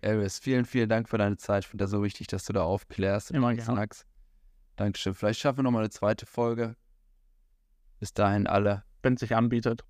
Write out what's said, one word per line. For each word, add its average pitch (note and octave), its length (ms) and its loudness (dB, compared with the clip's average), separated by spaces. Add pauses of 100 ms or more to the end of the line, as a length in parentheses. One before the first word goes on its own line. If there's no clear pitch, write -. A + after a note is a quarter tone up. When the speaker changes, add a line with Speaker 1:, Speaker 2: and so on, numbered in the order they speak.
Speaker 1:
Aris, G#2 340 0
vielen, B2+ 260 0
vielen A#2 240 0
Dank A2+ 200 0
für A2+ 100 0
deine G2+ 180 2
Zeit. G2+ 280 -2
Ich - 40 -18
finde G2+ 160 -4
das G2 60 -2
so G2+ 140 0
wichtig, G2+ 240 -4
dass G2 160 -6
du - 80 -6
da F#2 100 0
aufklärst G2 680 -2
und D#3+ 60 -2
Speaker 2:
Immer A#2+ 180 2
Speaker 1:
das A2+ 120 -6
Speaker 2:
gerne. A2 140 0
Speaker 1:
sagst. - 260 -8 (720)
Dankeschön. G2 380 -2
Vielleicht G#2+ 260 0
schaffen C3+ 180 0
wir C3+ 60 2
nochmal A#2 180 2
eine G#2+ 80 -2
zweite - 360 -2
Folge. A#2 500 -4 (1200)
Bis - 160 -12
dahin G2+ 320 4
alle. G2+ 380 2 (180)
Speaker 2:
Wenn B2+ 120 4
es B2 60 -4
sich A2 160 0
anbietet. A#2 540 2